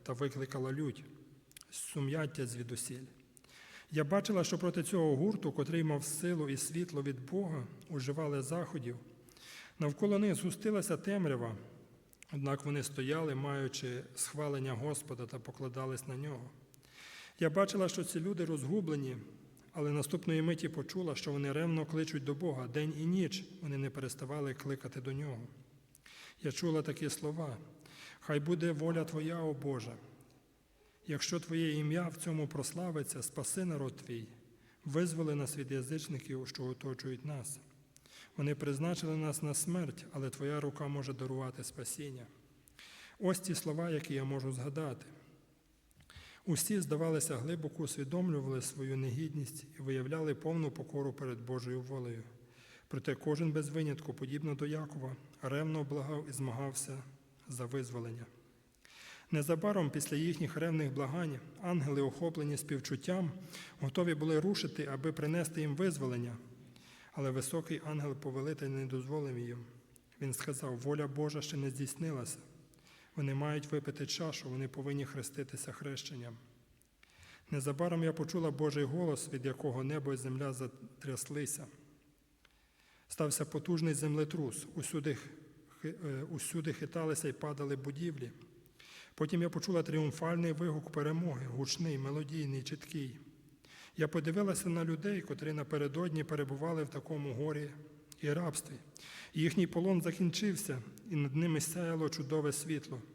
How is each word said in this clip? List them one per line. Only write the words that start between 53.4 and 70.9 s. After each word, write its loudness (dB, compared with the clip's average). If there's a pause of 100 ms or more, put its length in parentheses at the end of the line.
без 0
винятку, -2
подібно -2
до -2
Якова, -4 (260)
ревно 0
благав -2
і -8
змагався -2 (440)
за -4
визволення. -4 (1040)
Незабаром 4
після 0
їхніх 0
ревних 2
благань 0 (220)
ангели, 4
охоплені 0
співчуттям, 0 (480)
готові 4
були 4
рушити, 2
аби 0
принести 2
їм 2
визволення. 0 (720)
Але 0
високий 0
ангел-повелитель -2
не -2
дозволив -2
їм. -6 (560)
Він 0
сказав: -2
«Воля 2